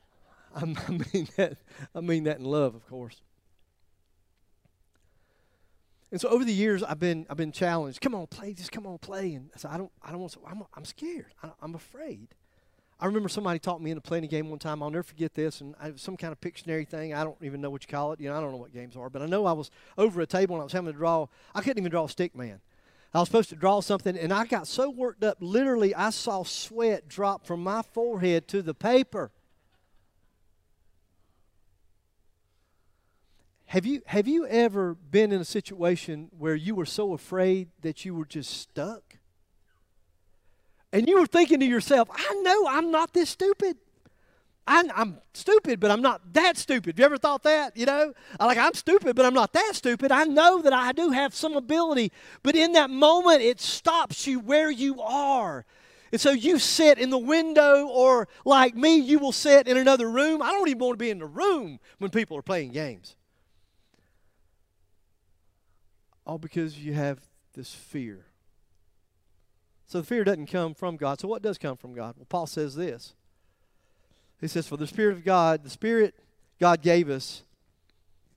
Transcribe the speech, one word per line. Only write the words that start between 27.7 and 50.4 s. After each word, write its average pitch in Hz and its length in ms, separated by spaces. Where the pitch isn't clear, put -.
forehead 185 640
to 196 120
the 160 120
paper. 220 580
Have 185 180
you, 269 220
have 202 200
you 311 180
ever 202 480
been 190 380
in 196 80
a 165 60
situation 170 920
where 156 180
you 175 200
were 175 100
so 202 280
afraid 185 560
that 160 220
you 185 100
were 160 120
just 147 260
stuck? - 640
And 226 160
you 370 120
were 320 80
thinking 330 320
to 269 80
yourself, 247 440
"I 403 300
know 381 260
I'm 311 220
not 320 240
this 349 160
stupid. 381 480
I'm, 339 300
I'm 202 220
stupid, 359 440
but 208 120
I'm 220 100
not 214 320
that 330 240
stupid." 202 360
Have 160 60
you 254 60
ever 294 140
thought 285 240
that? 302 340
You 233 80
know? 285 260
Like, 233 180
"I'm 294 160
stupid, 311 420
but 254 80
I'm 254 120
not 233 180
that 392 220
stupid. 262 360
I 277 120
know 320 400